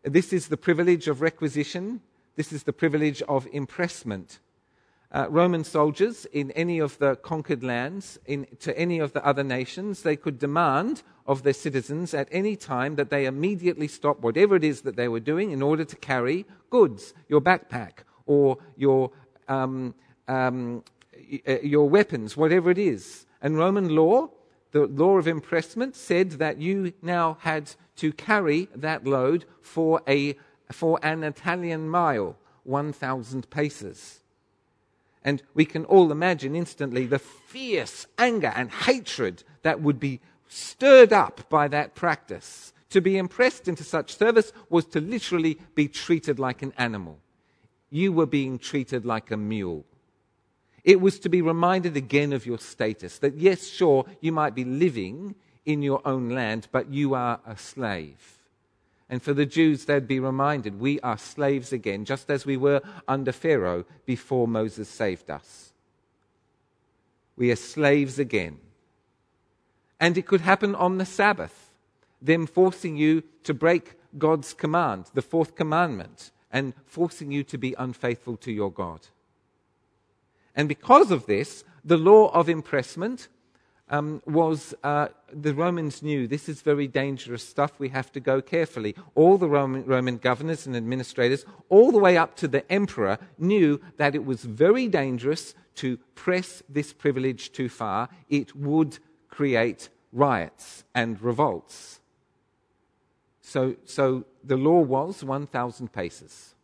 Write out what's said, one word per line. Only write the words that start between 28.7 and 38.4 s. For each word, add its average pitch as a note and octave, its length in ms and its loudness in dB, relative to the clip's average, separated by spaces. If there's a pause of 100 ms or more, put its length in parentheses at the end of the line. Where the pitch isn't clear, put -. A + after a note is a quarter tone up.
that D3+ 320 -6
load C3+ 400 0 (160)
for D#3+ 440 0
a, C#3 300 0 (340)
for E3 320 0
an D#3 220 -4
Italian E3 640 -6
mile, D3 480 0 (280)
one C#3+ 280 -4
thousand C3 560 -10
paces. C#3+ 720 -8 (1040)
And C#3 180 -2 (120)
we D#3 100 4
can D#3+ 220 -4
all F3+ 260 6
imagine D3+ 420 -2
instantly C3+ 520 -4
the C3 120 0
fierce - 880 -8 (120)
anger A3 360 2